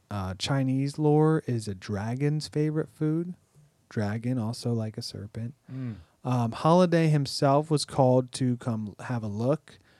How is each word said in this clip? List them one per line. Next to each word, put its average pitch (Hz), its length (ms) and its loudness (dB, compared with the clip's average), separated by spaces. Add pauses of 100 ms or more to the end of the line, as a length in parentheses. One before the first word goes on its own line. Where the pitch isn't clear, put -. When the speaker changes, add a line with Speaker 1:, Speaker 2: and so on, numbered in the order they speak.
Speaker 1:
uh, 95 280 -6
Chinese 135 640 0
lore 156 480 4
is 113 200 -2
a 98 80 -6
dragon's 123 720 -4
favorite 151 420 -2
food. 165 460 -2 (540)
Dragon, 113 480 -2
also 120 360 -4
like 110 240 -4
a 117 40 -8
serpent. 110 520 -10 (180)
Speaker 2:
Mm. 127 240 -8 (280)
Speaker 1:
Um, 123 280 0
Holiday 165 560 4
himself 147 640 2
was 147 140 2
called 127 480 4
to 123 240 0
come 110 440 -4
have 120 220 -6
a 113 40 -6
look, 117 520 -4 (200)